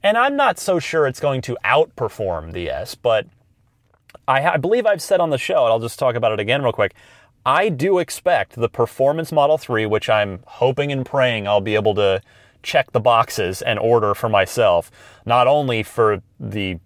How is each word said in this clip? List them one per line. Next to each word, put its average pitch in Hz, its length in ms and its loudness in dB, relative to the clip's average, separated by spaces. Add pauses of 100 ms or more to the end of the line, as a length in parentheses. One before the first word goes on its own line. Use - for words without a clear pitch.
And 208 140 2
I'm 277 180 0
not 277 240 0
so 180 200 0
sure 151 280 0
it's 131 140 -6
going 135 220 -2
to 123 200 -8
outperform 101 880 -2
the 85 180 -6
S, - 240 -8
but 110 320 0 (1000)
I, 135 180 2
I 165 120 2
believe 208 280 0
I've 202 160 0
said 185 200 0
on 165 80 0
the 139 80 0
show, 160 260 0
and 113 80 4
I'll 117 80 2
just 113 180 -8
talk 123 180 0
about 113 180 0
it 104 80 -2
again 120 200 0
real 120 120 0
quick, 101 200 0 (520)
I 165 240 2
do 180 300 0
expect 160 560 -4
the 117 120 -2
performance 139 640 -2
Model 151 260 2
three, 110 280 -2
which 107 240 -2
I'm 104 360 0
hoping 139 460 -2
and 131 140 -4
praying 120 420 0
I'll 104 140 2
be 107 140 -2
able 107 200 2
to 98 260 2 (400)
check - 300 -2
the 123 80 0
boxes 110 640 0
and 113 180 -2
order 110 340 2
for 117 140 -4
myself, 98 640 2 (340)
not 120 220 4
only 131 360 0
for 107 380 0 (160)
the 98 480 -8